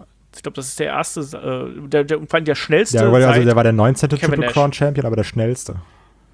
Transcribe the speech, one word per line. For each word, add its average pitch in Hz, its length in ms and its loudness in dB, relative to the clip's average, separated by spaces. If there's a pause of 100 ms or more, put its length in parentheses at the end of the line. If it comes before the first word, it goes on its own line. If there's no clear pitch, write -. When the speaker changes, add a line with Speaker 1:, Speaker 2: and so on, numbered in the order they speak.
(340)
Speaker 1:
ich - 100 -20
glaub, 147 100 -10
das 131 140 -10
ist - 120 -10
der 147 80 -2
erste, 143 340 -6
äh, 135 680 -10
der, 147 160 2
der, 151 140 -2
vor 151 160 -6
allem 160 100 0
der 147 100 0
schnellste 160 420 0
Speaker 2:
Ja, 107 140 4
also 123 160 6
Speaker 1:
seit 123 180 4
Speaker 2:
der 117 100 4
war 113 80 4
der 113 100 4
neunzehnte 131 420 2
Speaker 1:
Kevin 156 140 -2
Speaker 2:
Triple 131 160 0
Speaker 1:
Nash. 120 80 -4
Speaker 2:
Crown 143 180 2
Champion, 139 340 -2
aber 113 120 -2
der 107 80 0
schnellste. 117 520 -4 (560)